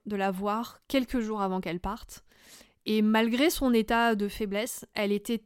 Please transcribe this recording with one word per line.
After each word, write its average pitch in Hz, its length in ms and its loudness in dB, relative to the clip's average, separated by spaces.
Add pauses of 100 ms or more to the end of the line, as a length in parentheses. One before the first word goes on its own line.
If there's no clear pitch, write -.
de 208 80 -6
la 196 160 0
voir 208 560 -4
quelques 262 320 0
jours 214 240 -2
avant 190 180 -2
qu'elle 175 180 -6
parte. - 440 -10 (640)
Et 214 160 2
malgré 226 480 4
son 254 220 2
état 233 420 4
de 202 120 -2
faiblesse, 208 680 -6
elle 208 160 0
était 208 340 0